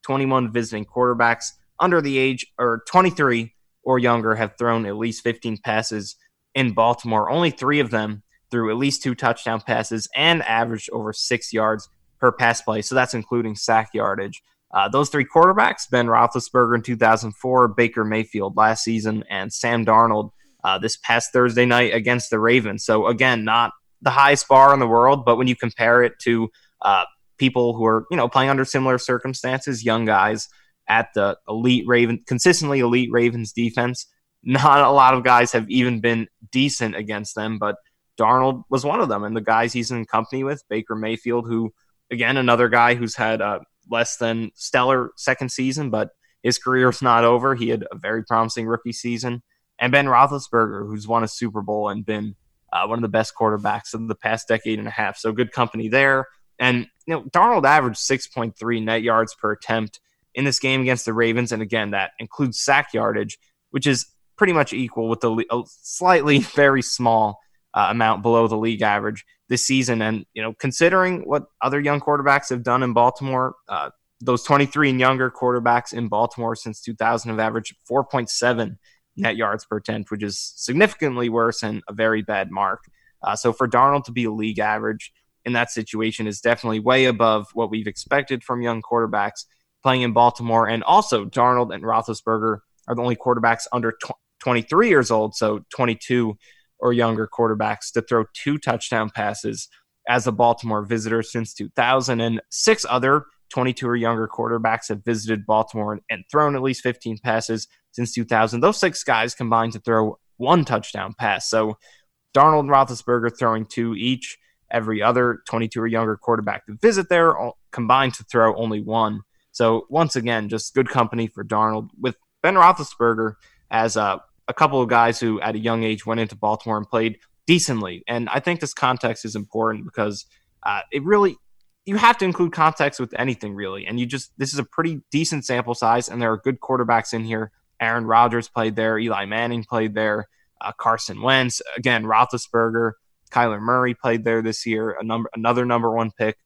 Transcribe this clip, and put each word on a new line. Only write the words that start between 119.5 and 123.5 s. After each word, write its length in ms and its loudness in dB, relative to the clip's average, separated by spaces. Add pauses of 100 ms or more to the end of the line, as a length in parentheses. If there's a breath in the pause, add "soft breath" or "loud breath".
So 360 2
once 260 0
again, 360 -4
just 240 -8
good 160 0
company 360 -2
for 160 -12
Darnold, 460 -2 (100)
with 180 -6 (260)
Ben 140 2
Roethlisberger 800 2 (340 soft breath)